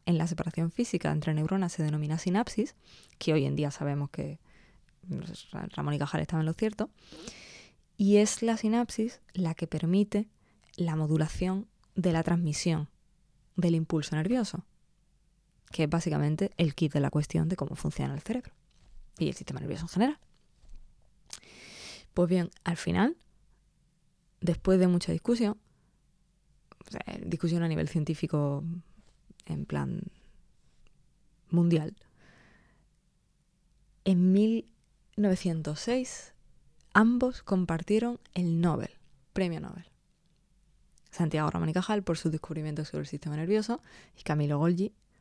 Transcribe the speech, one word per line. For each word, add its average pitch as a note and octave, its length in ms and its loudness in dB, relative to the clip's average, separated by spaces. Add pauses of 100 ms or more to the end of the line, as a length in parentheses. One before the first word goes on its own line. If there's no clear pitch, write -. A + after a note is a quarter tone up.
en E3+ 120 4
la D#3+ 100 0
separación E3 440 -2
física E3 400 -2
entre D3+ 220 0
neuronas F3 380 0
se - 120 -2
denomina D3+ 340 -2
sinapsis, G#3 580 -2 (420)
que - 160 0
hoy C#3+ 120 4
en C#3 100 0
día D3 160 0
sabemos C#3+ 380 -4
que D3 300 -8 (1120)
Ramón - 420 -6
y D3 60 -2
Cajal C#3+ 220 -2
estaban D#3+ 200 -2
en D#3 60 0
lo D#3+ 60 -2
cierto, G#3+ 360 -2 (1080)
y G3+ 200 6
es G#3+ 240 4
la A3+ 160 0
sinapsis A3+ 640 -2 (120)
la E3 220 -2
que E3 120 -6
permite G3 600 0 (480)
la E3 200 0
modulación D#3 720 0 (280)
de F3+ 160 2
la E3 120 2
transmisión D#3+ 640 0 (680)
del E3+ 200 2
impulso D#3+ 400 0
nervioso, G3 500 -2 (1080)
que - 120 0
es D3+ 60 0
básicamente D#3 680 0
el D3+ 180 2
kit D3+ 180 0
de D3+ 60 2
la C#3+ 100 2
cuestión D#3 380 0
de F3 80 0
cómo - 200 -6
funciona C#3 380 -4
el D3 80 -8
cerebro B3 320 -8 (640)
y D#3+ 100 0
el C3 80 -4
sistema - 240 -10
nervioso D3+ 240 -6
en E3+ 60 -8
general. C4 300 2 (1900)
Pues F3+ 160 2
bien, F3 200 2 (140)
al E3+ 140 -2
final, F#3 380 2 (1300)
después F#3 380 2
de F3+ 80 6
mucha F3 240 2
discusión, G#3 460 0 (1300)
o - 60 -20
sea, - 120 -10 (200)
discusión E3+ 400 -2
a E3+ 40 0
nivel D#3+ 200 0
científico D3 760 -2 (840)
en D3+ 200 -6
plan - 360 -4 (1500)
mundial, E3+ 460 2 (2000)
en F#3 300 6
mil A3 400 4 (420)
novecientos F3 640 0
seis - 540 -4 (600)
ambos A#3+ 500 4
compartieron G3+ 760 0 (140)
el E3 260 0
Nobel, E3 320 0 (400)
premio F3 300 -2
Nobel. - 300 -14 (1200)
Santiago D#3 380 0
Ramón E3 200 -2
y D#3 40 -2
Cajal G3 300 -2
por E3 140 0
sus E3 140 -2
descubrimientos D#3 560 -6
sobre D3+ 140 -6
el D3 60 -8
sistema D3 280 -8
nervioso G#3 460 -2 (360)
y - 60 -20
Camilo D3 340 0
Golgi F3 360 2 (280)